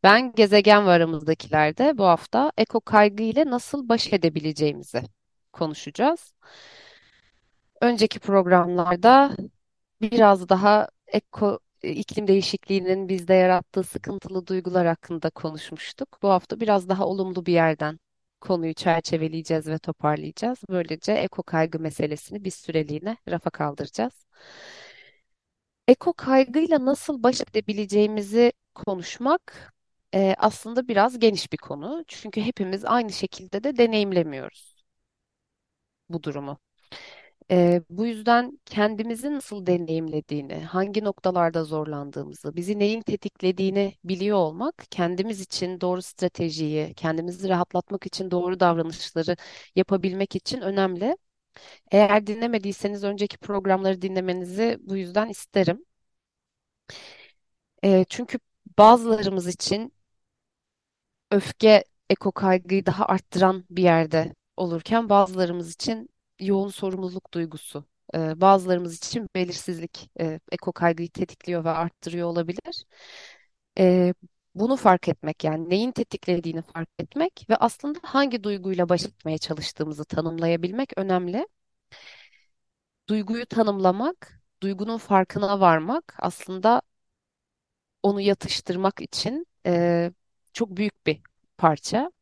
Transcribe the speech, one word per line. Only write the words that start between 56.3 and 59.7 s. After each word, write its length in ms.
E, 260
çünkü 300
bazılarımız 680
için 460